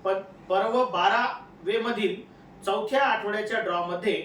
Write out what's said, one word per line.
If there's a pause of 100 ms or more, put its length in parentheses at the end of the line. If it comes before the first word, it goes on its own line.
प-, (260)
पर्व
बारावे
मधील (500)
चौथ्या
आठवड्याच्या
ड्रॉ
मध्ये (100)